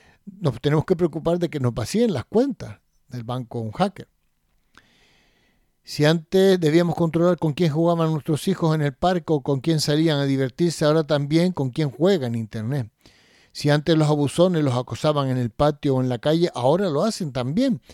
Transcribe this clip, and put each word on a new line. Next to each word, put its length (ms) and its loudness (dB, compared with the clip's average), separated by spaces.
nos 340 -4
tenemos 240 0
que 140 0
preocupar 420 -2
de 100 -2
que 120 -6
nos 120 0
vacíen 400 0
las 120 -6
cuentas 540 -2
del 160 -12
banco 360 -8
un 120 -8
hacker. 360 -4
Si 220 -2
antes 540 4
debíamos 340 2
controlar 460 0
con 140 -2
quién 180 0
jugaban 400 0
nuestros 360 -2
hijos 280 0
en 80 0
el 100 -2
parque 400 0
o 80 0
con 180 -2
quién 200 0
salían 400 0
a 60 0
divertirse, 600 -2
ahora 220 2
también 440 2
con 200 -4
quién 180 -2
juega 380 0
en 80 -4
Internet. 560 -6
Si 200 0
antes 260 2
los 100 2
abusones 560 2
los 120 0
acosaban 540 -2
en 80 0
el 120 -2
patio 460 0
o 60 0
en 80 0
la 100 -4
calle, 340 0
ahora 360 0
lo 140 0
hacen 300 -4
también 480 0